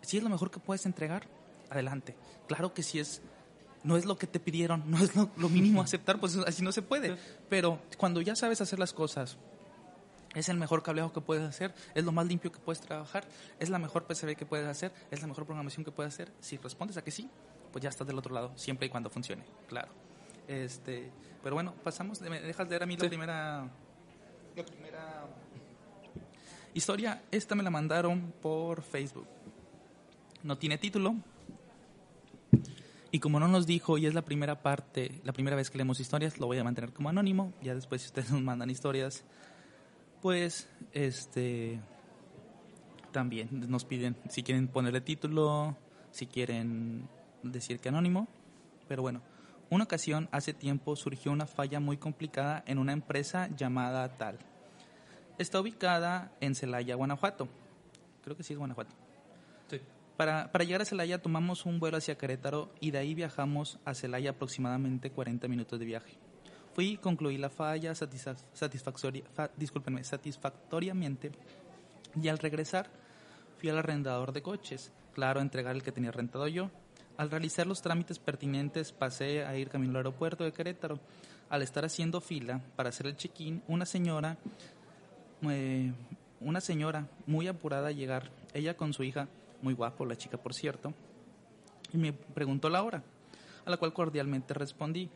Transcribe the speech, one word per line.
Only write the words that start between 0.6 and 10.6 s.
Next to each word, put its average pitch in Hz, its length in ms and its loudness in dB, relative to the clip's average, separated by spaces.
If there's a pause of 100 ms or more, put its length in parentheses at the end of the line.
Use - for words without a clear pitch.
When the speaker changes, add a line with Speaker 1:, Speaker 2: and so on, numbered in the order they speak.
Speaker 1:
entregar, 175 420 -2 (420)
adelante". 135 460 -2 (320)
Claro 170 280 0
que 170 80 -2
si - 160 -2
es, - 240 -4 (600)
no 165 140 8
es 175 80 4
lo 196 140 0
que 180 80 -2
te 175 120 0
pidieron, 165 460 2
no 160 140 4
es 196 160 8
lo, 208 220 8
lo 165 120 4
mínimo 190 320 10
a 180 40 4
aceptar, 196 340 2
pues 180 180 2
así 175 240 2
no 185 100 2
se 202 120 0
puede. 233 320 2
Speaker 2:
Sí. 175 60 -12 (280)
Speaker 1:
Pero 175 320 4 (160)
cuando 175 240 4
ya 202 140 2
sabes 226 260 4
hacer 190 160 0
las 180 160 2
cosas, 143 460 -2 (960)
es 160 120 0
el 175 100 2
mejor 160 260 4